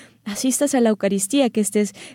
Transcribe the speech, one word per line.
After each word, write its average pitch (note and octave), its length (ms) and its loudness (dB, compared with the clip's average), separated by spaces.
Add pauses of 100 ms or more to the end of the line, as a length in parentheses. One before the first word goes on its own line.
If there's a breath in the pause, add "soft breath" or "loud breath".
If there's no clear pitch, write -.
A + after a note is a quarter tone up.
(240 loud breath)
asistas C4 500 -2
a C4 60 2
la A3+ 100 4
Eucaristía, G#3 600 0
que A3 100 -2
estés G#3 340 -2 (200 loud breath)